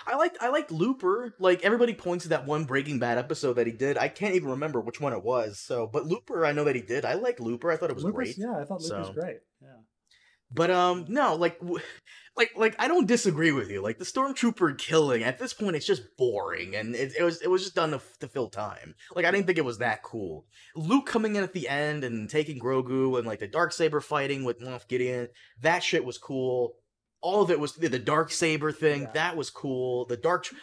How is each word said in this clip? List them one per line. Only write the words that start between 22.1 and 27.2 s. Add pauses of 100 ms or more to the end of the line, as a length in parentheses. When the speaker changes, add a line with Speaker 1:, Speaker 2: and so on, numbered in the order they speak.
Speaker 1:
taking
Grogu
and,
like,
the
Darksaber
fighting
with
Moff
Gideon, (320)
that
shit
was
cool. (460)